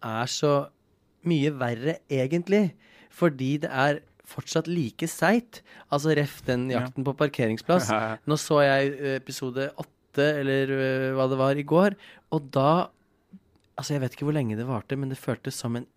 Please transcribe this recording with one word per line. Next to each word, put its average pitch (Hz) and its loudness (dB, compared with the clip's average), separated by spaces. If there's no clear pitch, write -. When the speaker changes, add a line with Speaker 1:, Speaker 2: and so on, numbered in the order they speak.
Speaker 1:
er 117 -4
så 143 0
mye 156 2
verre, 127 -2
egentlig. 170 2
Fordi 143 0
det 165 -6
er 139 2
fortsatt - -4
like 165 -2
seigt. - 0
Altså, 147 2
ref 147 -2
den 127 0
Speaker 2:
Ja. 120 0
Speaker 1:
jakten 127 -6
på 135 -2
parkeringsplass. 131 0
Speaker 2:
<laughs> 113 2
Ja, 110 2
ja. 110 -4
Speaker 1:
Nå 147 0
så 147 4
jeg, 139 4
eh, 139 -2
episode 131 -6
åtte, 147 -2
eller, 135 0
eh, 131 0
hva 131 2
det 135 0
var, 139 4
i 147 -4
går. 185 4
Og 147 -4
da, 151 2
altså, 139 -8
jeg 143 -2
vet 127 -4
ikke - -8
hvor 151 0
lenge 120 -2
det 117 -4
varte, 131 -6
men 135 -4
det 131 -8
føltes - -6
som 117 -4
en 123 -8